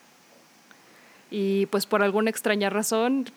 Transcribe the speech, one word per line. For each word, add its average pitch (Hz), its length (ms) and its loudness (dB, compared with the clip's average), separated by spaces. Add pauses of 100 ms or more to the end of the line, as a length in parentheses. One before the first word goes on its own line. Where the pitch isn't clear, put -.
(1300)
Y, 196 340 0
pues, 202 200 -2
por 202 180 2
alguna 214 260 0
extraña 208 400 0
razón, 226 680 -2